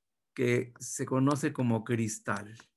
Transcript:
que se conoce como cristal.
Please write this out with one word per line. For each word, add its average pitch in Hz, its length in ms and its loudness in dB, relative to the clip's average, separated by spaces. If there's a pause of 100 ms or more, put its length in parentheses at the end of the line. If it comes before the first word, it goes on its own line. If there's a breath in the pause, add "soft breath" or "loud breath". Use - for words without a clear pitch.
(340)
que 123 440 2
se - 260 -6
conoce 135 480 2
como 117 320 2
cristal. 110 720 -4 (200)